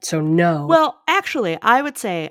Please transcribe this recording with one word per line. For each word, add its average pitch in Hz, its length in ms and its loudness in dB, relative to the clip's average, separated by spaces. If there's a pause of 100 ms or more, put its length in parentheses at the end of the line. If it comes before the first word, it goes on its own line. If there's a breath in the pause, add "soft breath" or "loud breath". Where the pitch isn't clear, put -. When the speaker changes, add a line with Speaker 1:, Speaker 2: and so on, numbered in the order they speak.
Speaker 1:
so, 160 200 -4
no. 160 460 2
Speaker 2:
Well, 311 400 2
actually, 285 540 -2
I 247 200 4
would 285 160 -6
say, 170 340 -6